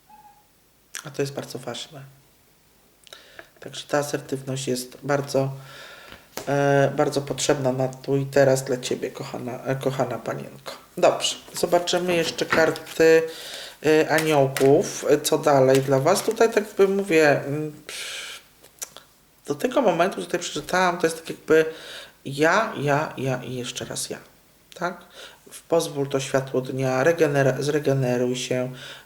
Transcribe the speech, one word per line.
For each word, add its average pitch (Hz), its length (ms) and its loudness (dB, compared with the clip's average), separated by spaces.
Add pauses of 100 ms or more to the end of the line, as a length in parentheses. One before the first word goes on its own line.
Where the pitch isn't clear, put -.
(1040)
A 143 60 -14
to 143 120 -6
jest 139 100 -6
bardzo 131 260 -12
ważne. 131 440 -14 (1600)
Także - 280 -14
ta 147 100 0
asertywność 135 720 -6
jest 123 340 -6
bardzo, 135 500 0 (960)
e, 139 480 4
bardzo 143 240 0
potrzebna 135 520 0
na 131 160 0
tu 139 280 -4
i 135 100 0
teraz 135 380 4
dla 127 120 -4
ciebie, - 340 -6
kochana, - 540 -10
e, 135 120 -2
kochana 131 420 -4
panienko. - 540 -10 (240)
Dobrze, - 400 2 (180)
zobaczymy 175 600 0
jeszcze 165 300 -2
karty, 160 760 4 (640)
e, 156 240 4
aniołków. 147 960 4
E, 151 120 6
co 151 180 0
dalej 135 420 6
dla 135 180 2
was? 175 240 2
Tutaj 226 300 2
tak 208 160 0
jakby 196 200 4
mówię, 160 560 4
mm, 151 280 -6 (140)
pff, - 540 -12 (1080)
do 143 80 -2
tego 254 280 0
momentu, 180 340 2
co 190 80 -8
tutaj 170 160 -4
przeczytałam, 180 580 -2
to 170 80 0
jest 160 120 -2
tak - 100 -16
jakby 160 360 2 (600)
ja, 156 520 0
ja, 143 400 -2
ja 135 260 -4
i 127 120 -10
jeszcze 123 300 -8
raz - 260 -8
ja. - 80 -10 (560)
Tak? 180 300 -8 (640)
Pozwól 147 400 0
to 139 120 -2
światło 135 400 -2
dnia, 131 440 -2
regener-, 143 580 4
zregeneruj 135 760 0
się, 127 360 -4 (340)